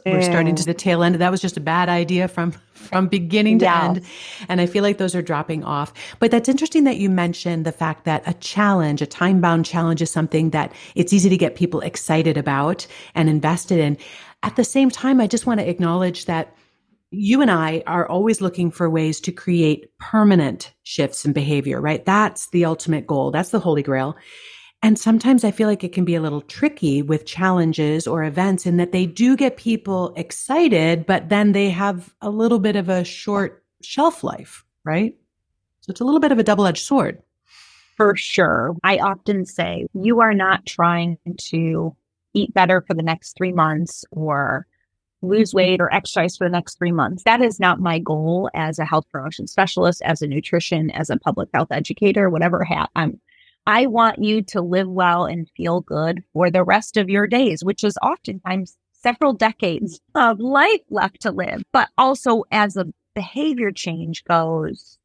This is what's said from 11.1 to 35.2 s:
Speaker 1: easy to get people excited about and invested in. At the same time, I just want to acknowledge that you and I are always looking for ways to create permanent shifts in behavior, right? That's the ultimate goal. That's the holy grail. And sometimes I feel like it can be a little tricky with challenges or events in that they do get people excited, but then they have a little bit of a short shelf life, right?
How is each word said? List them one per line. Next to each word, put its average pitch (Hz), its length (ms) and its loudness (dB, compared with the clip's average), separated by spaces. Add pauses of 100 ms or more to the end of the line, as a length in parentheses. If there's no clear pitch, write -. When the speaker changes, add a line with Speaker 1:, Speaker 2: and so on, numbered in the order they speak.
Speaker 1:
easy 196 160 6
to 180 80 4
get 175 180 0
people 170 260 -2
excited 160 560 0
about 147 520 -2 (260)
and 160 140 2
invested 156 500 0
in. 147 180 2 (460)
At - 140 -6
the 240 80 4
same 269 260 2
time, 254 300 2
I 208 80 2
just - 180 -2
want 226 140 0
to 143 80 -2
acknowledge 175 560 -2
that 160 320 -6 (560)
you 208 300 2
and 240 80 4
I 160 380 0
are 175 200 0
always 202 320 0
looking 180 300 -2
for 170 180 -2
ways 160 340 0
to 175 100 -6
create 165 680 0
permanent 190 720 2 (120)
shifts - 400 -4
in 147 80 0
behavior, 139 480 -2
right? 151 240 -2
That's 208 460 0
the 175 140 2
ultimate 160 400 -2
goal. 139 280 -2
That's 156 160 -2
the - 100 0
holy 156 240 0
grail. 135 340 -2 (640)
And 220 160 4
sometimes 226 460 4
I 214 80 2
feel 214 160 0
like 208 160 0
it 175 100 -8
can 180 120 0
be 170 100 0
a 165 60 0
little 147 200 -4
tricky 156 600 -2
with 151 240 -2
challenges 165 800 0
or 156 160 -2
events 180 420 0
in 175 120 2
that 175 160 0
they 185 140 0
do 240 300 2
get 254 200 0
people 196 580 -4
excited, 170 920 0
but 175 260 0
then 208 200 4
they 202 200 2
have 185 520 -4
a 208 80 -6
little 220 300 2
bit 208 160 0
of 180 120 -2
a 185 140 0
short - 600 -6 (180)
shelf 320 400 0
life, - 420 -10 (200)
right? 175 320 -2 (640)